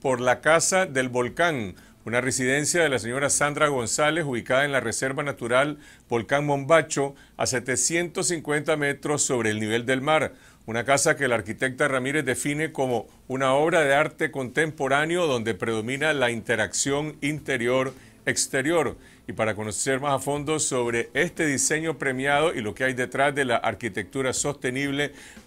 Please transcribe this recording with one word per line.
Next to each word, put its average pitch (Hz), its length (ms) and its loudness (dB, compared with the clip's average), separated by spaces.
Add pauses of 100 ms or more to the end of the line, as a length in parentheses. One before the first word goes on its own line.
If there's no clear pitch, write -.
por 127 180 0
la 123 220 2
Casa 165 440 4
del 131 220 0
Volcán, 123 680 0 (280)
una 117 180 0
residencia 135 600 0
de 151 60 2
la 127 100 0
señora 127 320 -2
Sandra 147 360 2
González, 151 580 0
ubicada 127 380 0
en 143 80 0
la 135 80 2
Reserva 131 440 -2
Natural 139 560 0 (280)
Volcán 123 380 0
Mombacho, 143 680 2 (200)
a - 120 -2
setecientos 156 800 -2
cincuenta 151 500 0
metros 143 460 -2
sobre 117 260 2
el 107 100 0
nivel 110 280 -2
del 131 140 2
mar. 143 320 2 (340)
Una 113 160 -2
casa 139 320 4
que 139 120 0
la 123 60 2
arquitecta 123 540 0
Ramírez 135 360 0
define 143 480 -2
como 127 360 -2 (200)
una 131 280 2
obra 165 260 4
de 139 140 4
arte 151 340 0
contemporáneo 151 960 0
donde 113 300 0
predomina 120 580 -2
la 127 160 2
interacción 120 920 -2
interior-exterior. 135 1800 -2 (300)
Y 113 60 -8
para 110 220 0
conocer 107 440 -2
más 143 140 -2
a 135 60 0
fondo 143 400 -2
sobre 117 560 -2
este 165 320 0
diseño 151 500 0
premiado 143 560 0
y 131 80 -4
lo 107 140 -6
que 135 80 -4
hay 131 100 0
detrás 127 400 0
de 139 100 0
la 120 120 2
arquitectura 127 800 -4
sostenible, 139 800 -4 (340)